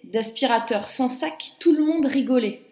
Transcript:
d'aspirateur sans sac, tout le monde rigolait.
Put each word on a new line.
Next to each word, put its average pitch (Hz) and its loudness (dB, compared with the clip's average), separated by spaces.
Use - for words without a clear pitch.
d'aspirateur 220 -2
sans 254 0
sac, - -6
tout 330 4
le 302 2
monde 311 2
rigolait. 247 0